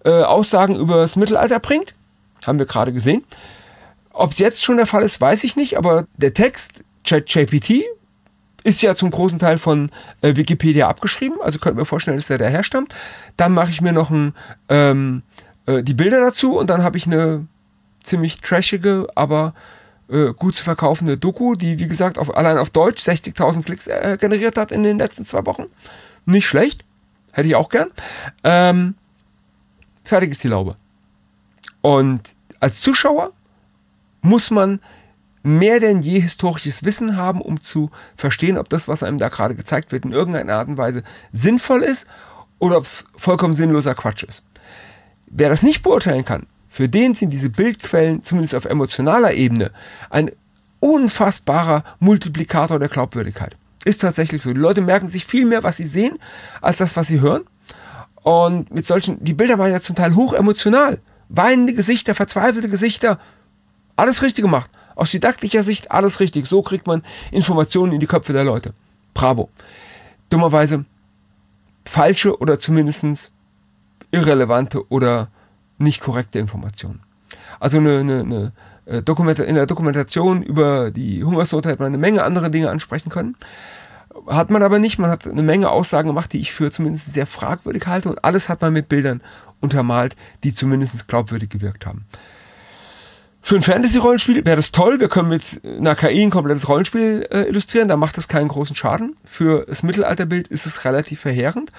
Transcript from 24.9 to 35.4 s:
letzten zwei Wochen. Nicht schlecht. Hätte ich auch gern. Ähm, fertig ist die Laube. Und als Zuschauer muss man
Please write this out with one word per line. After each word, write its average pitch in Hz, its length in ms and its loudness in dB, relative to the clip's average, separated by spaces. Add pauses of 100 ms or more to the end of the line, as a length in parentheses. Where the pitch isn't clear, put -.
letzten 214 260 -4
zwei - 200 -4
Wochen. - 200 -6 (600)
Nicht 196 200 4
schlecht. 208 400 0 (460)
Hätte 151 160 0
ich 156 80 4
auch 147 140 0
gern. 302 180 0 (560)
Ähm, 180 500 4 (1080)
fertig 185 280 2
ist - 120 -6
die 131 60 0
Laube. 95 260 -2 (1080)
Und 135 540 2 (240)
als - 220 -2
Zuschauer 294 500 0 (920)
muss 220 300 4
man 196 300 0 (640)